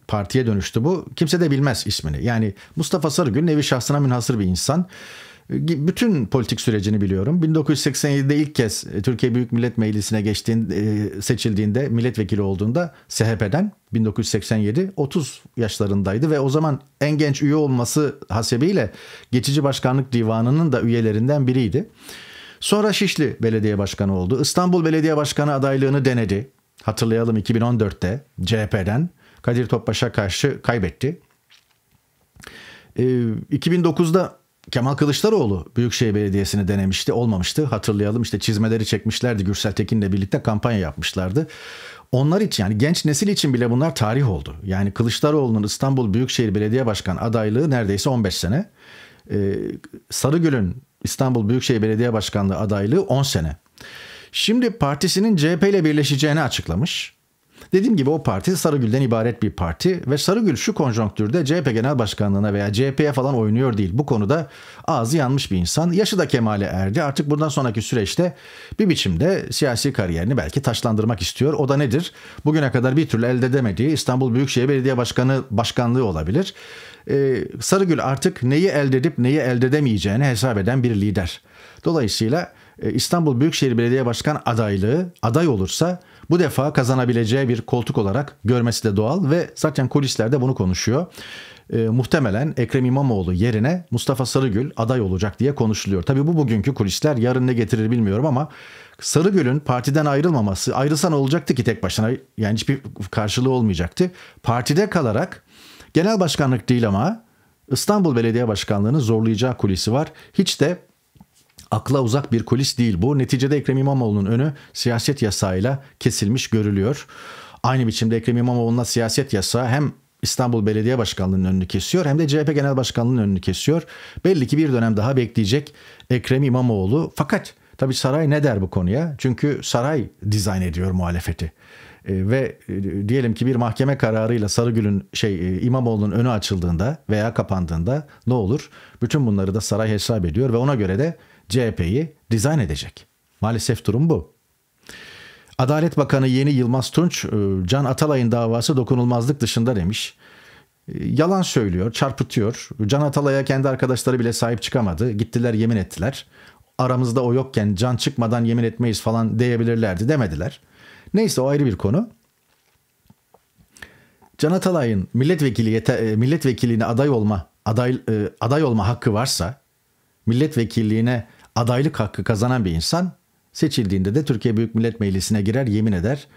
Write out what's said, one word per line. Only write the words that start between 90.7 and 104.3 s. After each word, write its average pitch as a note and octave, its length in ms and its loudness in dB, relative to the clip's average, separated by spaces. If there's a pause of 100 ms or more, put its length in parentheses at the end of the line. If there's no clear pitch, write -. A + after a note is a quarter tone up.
E, A2+ 40 0
muhtemelen A#2 800 0
Ekrem B2+ 280 0
İmamoğlu B2 480 0
yerine A#2+ 580 0
Mustafa B2 340 0
Sarıgül C3 520 0
aday A#2 240 0
olacak F#2+ 380 -2
diye C#3 160 0
konuşuluyor. G2+ 480 0
Tabii C#3 240 2
bu E3+ 100 2
bugünkü A#2 360 2
kulisler, A#2 440 0
yarın B2+ 300 2
ne B2+ 60 2
getirir A2 380 0
bilmiyorum A2+ 340 2
ama D3 240 0 (500)
Sarıgül'ün D3+ 600 2
partiden C#3 460 0
ayrılmaması, C#3 720 0
ayrılsa D3 340 2
ne D#3 60 2
olacaktı C#3 400 0
ki B2 80 0
tek A2+ 200 0
başına? A2 280 0 (260)
Yani G#2+ 180 0
hiçbir B2+ 240 -2 (320)
karşılığı A2+ 380 0
olmayacaktı. A2+ 640 0 (320)